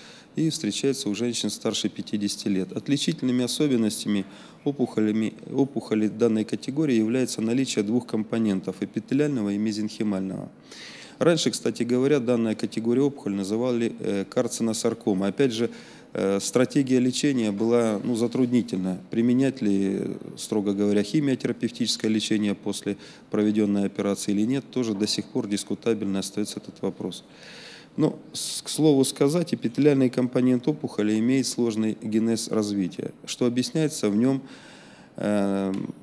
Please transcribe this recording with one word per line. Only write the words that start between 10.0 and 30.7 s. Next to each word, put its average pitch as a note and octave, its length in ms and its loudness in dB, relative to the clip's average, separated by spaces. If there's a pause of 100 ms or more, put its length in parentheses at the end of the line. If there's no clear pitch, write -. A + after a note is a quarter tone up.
Раньше, D#3 320 4
кстати A#2 320 -2
говоря, B2+ 380 4
данная A2+ 340 2
категория A#2 460 0
опухоли C#3 320 -2
называли, A2+ 640 0
э, G2 300 -2
карциносаркома. A2+ 960 0
Опять B2+ 240 2
же, A2+ 180 -2 (440)
э, G2 260 2
стратегия B2+ 600 2
лечения B2 520 2
была, A2 520 2
ну, A#2 120 0
затруднительна. A2+ 840 0 (120)
Применять B2 500 2
ли, G2 560 0 (200)
строго G#2 360 0
говоря, G#2 300 2
химиотерапевтическое B2 1080 0
лечение G#2+ 460 0
после G2+ 420 -6 (320)
проведённой G#2 560 2
операции G2+ 460 -2
или G#2 160 2
нет, C3 240 -2
тоже A2+ 240 0
до G#2 100 0
сих - 200 -2
пор A#2+ 220 -4
дискутабельно G2+ 720 -2
остаётся G#2 400 -6
этот - 220 -14
вопрос. F#2 420 -6 (760)
Но, D#3 200 0 (160)
с-, - 300 -8
к - 60 -12
слову D3 340 4
сказать, D3+ 500 2
эпителиальный C3 560 4
компонент B2+ 580 2
опухоли A2 520 0